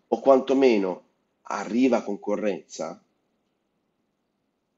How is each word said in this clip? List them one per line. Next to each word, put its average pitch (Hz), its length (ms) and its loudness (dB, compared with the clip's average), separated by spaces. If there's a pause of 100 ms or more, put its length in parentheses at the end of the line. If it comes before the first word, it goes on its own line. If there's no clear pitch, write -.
o 110 120 -4
quantomeno 127 840 2 (380)
arriva 113 600 -2
concorrenza. 95 1000 -8 (1800)